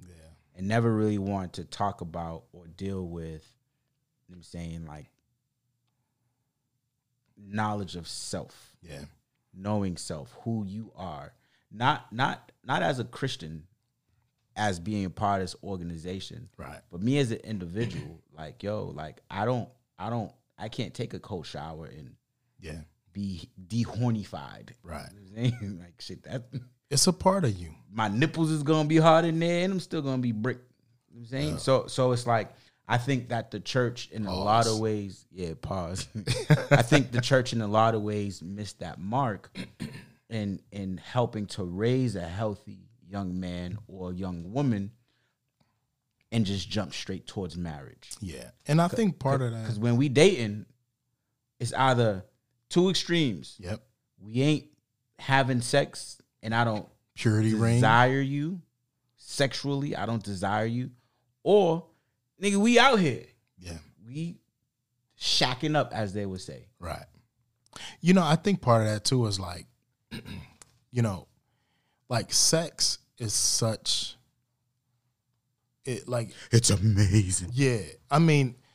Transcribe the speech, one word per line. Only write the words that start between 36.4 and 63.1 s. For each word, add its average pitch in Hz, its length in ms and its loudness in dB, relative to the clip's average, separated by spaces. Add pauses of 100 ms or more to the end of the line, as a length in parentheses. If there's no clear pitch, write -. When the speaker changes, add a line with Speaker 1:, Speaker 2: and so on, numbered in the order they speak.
Speaker 1:
<laughs> - 200 4
Speaker 2:
I 120 120 6
think 139 300 4
the 120 80 0
church 123 320 2
in 113 100 -2
a 104 40 -4
lot 110 280 4
of 107 80 -2
ways 104 400 -4
missed 98 380 -12
that 87 200 -12
mark 110 560 -4 (380)
<clears throat> - 340 -20
in, 101 320 -4 (100)
in 95 280 -8
helping 113 480 -4
to - 180 -8
raise 113 500 0
a 85 140 -6
healthy 101 520 -8 (280)
young 92 320 -6
man 90 380 -8 (100)
or 92 240 -10
young 90 400 -8
woman 113 380 0 (1400)
and 113 140 2
just 95 240 -2
jump 101 240 -4
straight - 340 -10
towards 87 300 -8
marriage. 76 540 -10 (100)
Speaker 1:
Yeah. 90 300 -12 (160)
And 156 160 4
I 175 60 2
Speaker 2:
C-, 190 80 -2
Speaker 1:
think 214 220 2
part 135 220 2
Speaker 2:
c-, 127 60 0
Speaker 1:
of 117 60 -2
that 113 140 -6
Speaker 2:
'cause 110 120 -4
when 120 180 4
we 143 140 4
dating, 120 560 4 (920)
it's 117 120 -4
either 120 520 4 (440)
two 180 220 4
extremes. 147 720 0
Speaker 1:
Yep. 98 200 -8 (400)
Speaker 2:
We 110 220 -2
ain't 147 220 2 (540)
having 135 440 2
sex, - 560 -2 (240)
and 110 120 -4
I 117 100 4
don't 107 220 -2 (280)
Speaker 1:
Purity 110 400 4
ring. 113 220 4
Speaker 2:
desire 123 440 6
you 143 400 -2 (560)
sexually. 139 800 -2
I 95 100 -4
don't 113 180 -2
desire 101 420 0
you. 120 240 -4 (540)
Or, 175 400 6 (580)
nigga, 196 140 2
we 233 240 8
out 247 180 8
here. 147 280 2 (340)